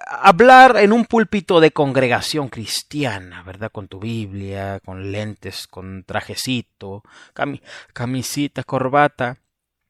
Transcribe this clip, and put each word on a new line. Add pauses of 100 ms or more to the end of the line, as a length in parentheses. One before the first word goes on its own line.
hablar
en
un
púlpito
de
congregación
cristiana,
¿verdad?
Con
tu
Biblia,
con
lentes,
con
trajecito, (320)
cami-, (300)
camisita,
corbata, (520)